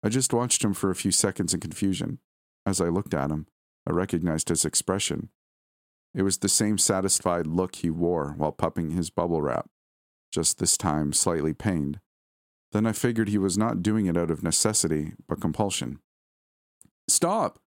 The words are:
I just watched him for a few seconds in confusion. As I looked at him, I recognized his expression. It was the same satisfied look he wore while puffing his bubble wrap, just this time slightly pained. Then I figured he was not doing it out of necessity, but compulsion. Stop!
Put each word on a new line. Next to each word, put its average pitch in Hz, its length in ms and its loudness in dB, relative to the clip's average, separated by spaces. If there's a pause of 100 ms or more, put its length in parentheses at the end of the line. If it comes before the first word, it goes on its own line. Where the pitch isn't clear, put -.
I - 60 0
just 120 240 0
watched 120 320 0
him 107 80 2
for 95 180 0
a 92 40 0
few - 160 0
seconds 95 420 0
in 85 80 0
confusion. 90 600 -4 (440)
As 95 160 -2
I 87 80 2
looked 90 260 0
at 71 160 0
him, 76 160 -4 (400)
I - 60 -2
recognized 87 560 0
his 85 160 0
expression. - 640 -2 (840)
It 107 80 0
was 95 160 2
the 127 100 -2
same 107 300 2
satisfied 92 680 2
look 87 300 -2
he 87 140 -2
wore 82 460 0
while 76 160 0
puffing 82 380 -2
his 85 200 -2
bubble 85 320 0
wrap, 64 260 -2 (640)
just - 260 0
this - 180 2
time 76 360 0
slightly 78 420 0
pained. 78 460 -2 (720)
Then 107 140 2
I 113 60 2
figured 113 360 0
he 104 100 0
was 95 200 2
not 107 240 0
doing 107 240 2
it 85 100 2
out 85 140 2
of 78 120 -2
necessity, 82 680 0 (160)
but 78 120 -4
compulsion. 78 580 -2 (1080)
Stop! 175 600 0